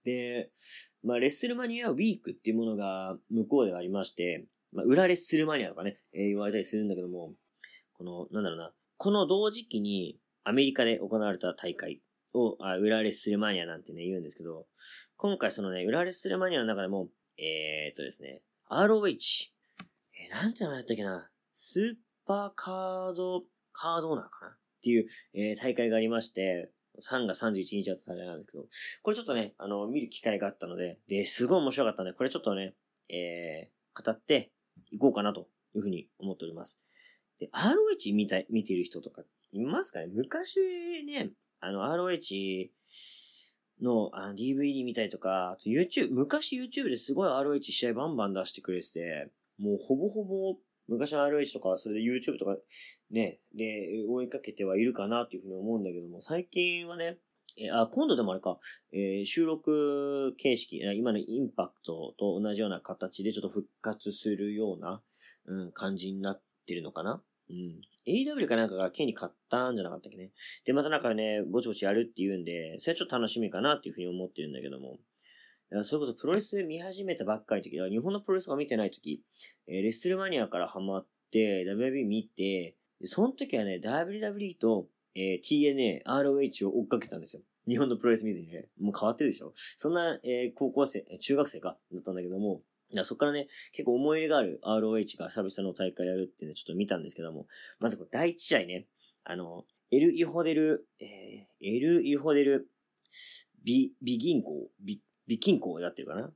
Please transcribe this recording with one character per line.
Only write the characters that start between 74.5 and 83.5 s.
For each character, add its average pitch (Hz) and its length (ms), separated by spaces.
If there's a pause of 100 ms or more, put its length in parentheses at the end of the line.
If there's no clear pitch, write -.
だ 64 80
け 69 80
ど 67 100
も。 65 200 (720)
い - 20
や、 104 80
そ 147 140
れ 151 40
こ 143 60
そ 117 80
プ - 120
ロ 233 80
レ 220 60
ス 208 220
見 165 180
始 190 240
め 185 120
た - 80
ば 107 120
っ - 80
か 110 120
り 95 60
の 87 260
時、 - 20
日 107 80
本 185 140
の 202 80
プ 202 120
ロ - 20
レ 190 60
ス 180 100
が 135 60
見 143 100
て 123 100
な 107 80
い 92 60
時、 - 320 (440)
え 87 120
ー、 98 40
レ 107 60
ッ 113 40
ス 143 160
ル 185 100
マ 190 100
ニ 160 100
ア 110 80
か 92 120
ら 87 100
ハ 95 100
マ 95 220
っ - 60 (240)
て、 101 340
ダ 98 100
ブ 113 80
リ 131 60
ュ - 0
ー - 20
ダ - 0
ブ 135 60
リ 135 60
ュ - 20
ー - 0
イ - 0
ー 104 40
見 107 160
て、 92 520 (240)
で、 92 80
そ - 140
の 254 80
時 269 260